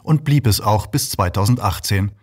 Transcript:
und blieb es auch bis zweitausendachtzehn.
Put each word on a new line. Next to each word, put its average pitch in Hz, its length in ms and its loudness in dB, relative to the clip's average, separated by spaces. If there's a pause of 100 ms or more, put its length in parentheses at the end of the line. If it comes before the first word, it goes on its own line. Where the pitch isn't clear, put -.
und 151 220 0
blieb 139 220 2
es 101 140 2
auch 104 260 0
bis - 240 -4
zweitausendachtzehn. 101 1000 -2 (100)